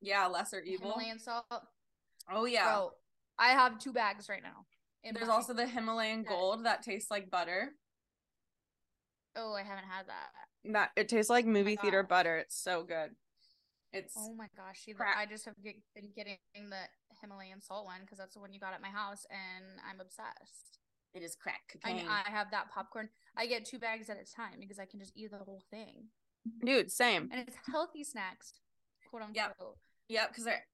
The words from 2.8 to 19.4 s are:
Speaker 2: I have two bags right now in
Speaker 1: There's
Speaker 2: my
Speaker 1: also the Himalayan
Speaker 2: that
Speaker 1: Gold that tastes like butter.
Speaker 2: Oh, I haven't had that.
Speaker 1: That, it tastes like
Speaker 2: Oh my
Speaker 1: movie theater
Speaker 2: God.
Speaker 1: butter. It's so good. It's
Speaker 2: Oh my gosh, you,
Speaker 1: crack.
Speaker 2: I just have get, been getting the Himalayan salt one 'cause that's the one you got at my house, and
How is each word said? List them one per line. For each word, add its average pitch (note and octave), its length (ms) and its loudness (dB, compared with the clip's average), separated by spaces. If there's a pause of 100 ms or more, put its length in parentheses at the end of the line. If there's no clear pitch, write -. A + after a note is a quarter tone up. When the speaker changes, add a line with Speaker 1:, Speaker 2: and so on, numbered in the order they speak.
Speaker 2:
I A#3+ 120 8
have B3+ 280 8
two C4 140 -8
bags G#3 360 0
right G3 140 -8
now - 240 -18 (380)
in A3 100 -8
Speaker 1:
There's A3+ 140 10
Speaker 2:
my A3 60 10
Speaker 1:
also A#3 200 6
the A#3+ 140 4
Himalayan A3+ 560 2
Speaker 2:
that G#3+ 40 -4
Speaker 1:
Gold G3 360 4
that A3 180 4
tastes G#3+ 260 -6
like G3+ 220 -4
butter. F3+ 380 0 (1700)
Speaker 2:
Oh, A3 180 -6
I G3 80 -4
haven't G3 220 -10
had F#3+ 240 -10
that. D2 220 -12 (420)
Speaker 1:
That, G#3 240 4
it G#3+ 120 2
tastes G#3+ 220 4
like A#3+ 140 6
Speaker 2:
Oh A3+ 40 4
my A3+ 60 6
Speaker 1:
movie G#3 220 6
theater G3 260 4
Speaker 2:
God. F#3 60 -6
Speaker 1:
butter. E3+ 300 6
It's - 220 -6
so F3 220 -2
good. E3 300 -4 (800)
It's F#3+ 240 -10
Speaker 2:
Oh A3 180 -10
my A3 120 -14 (100)
gosh, F#3+ 300 -18
you, G#3+ 80 -16
Speaker 1:
crack. G3 240 0
Speaker 2:
I G#3 80 -2
just G#3+ 200 -14
have G#3+ 80 -14 (100)
get, G#3 100 -12 (220)
been G3+ 180 -16
getting G#3 220 -12 (180)
the G3+ 220 -16 (440)
Himalayan G3 400 -18
salt G3+ 260 -12
one F#3 200 -14
'cause G3 120 -20
that's F#3+ 160 -16
the G#3 60 -20
one G3 120 -20
you G3 80 -20
got F#3+ 120 -8
at F3+ 80 -12
my F#3+ 80 -12
house, G3+ 420 -10
and F#3+ 540 -14